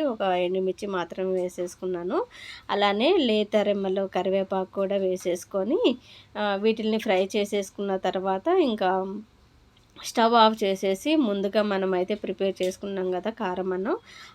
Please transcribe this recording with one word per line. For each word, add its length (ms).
ఒక 180
ఎండుమిర్చి 480
మాత్రమే 480
వేసేసుకున్నాను. 840
అలానే 420
లేత 400
రెమ్మలు 420
కరివేపాకు 600
కూడా 240
వేసేసుకొని, 840
ఆ, 200
వీటిల్ని 440
ఫ్రై 300
చేసేసుకున్న 680
తర్వాత 500
ఇంకా 300
స్టవ్ 380
ఆఫ్ 220
చేసేసి 600
ముందుగా 460
మనమైతే 520
ప్రిపేర్ 400
చేసుకున్నాం 560
కదా 200
కారం 420
అన్నం, 240